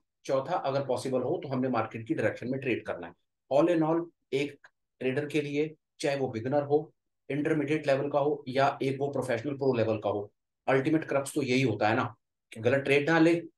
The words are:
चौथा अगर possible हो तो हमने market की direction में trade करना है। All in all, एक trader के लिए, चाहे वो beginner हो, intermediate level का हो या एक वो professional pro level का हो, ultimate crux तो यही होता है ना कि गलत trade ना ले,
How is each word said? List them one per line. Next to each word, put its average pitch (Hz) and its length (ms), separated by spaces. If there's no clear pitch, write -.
चौथा 135 300
अगर 135 300
possible 127 360
हो 143 220
तो 143 60
हमने 131 200
market 113 380
की 160 60
direction 117 380
में 135 100
trade 123 240
करना 87 220
है। 85 60
All 156 240
in 156 120
all, 170 180
एक 143 340
trader 131 260
के 147 160
लिए, 143 340
चाहे 143 180
वो 131 100
beginner 123 360
हो, 147 300
intermediate 147 580
level 139 220
का 143 100
हो 147 280
या 131 340
एक 131 180
वो 143 120
professional 127 420
pro 135 200
level 110 240
का 104 120
हो, 101 220
ultimate 139 420
crux 139 260
तो 151 60
यही 127 200
होता 110 280
है 113 60
ना 117 200
कि 113 60
गलत 127 240
trade 139 260
ना 165 100
ले, 170 220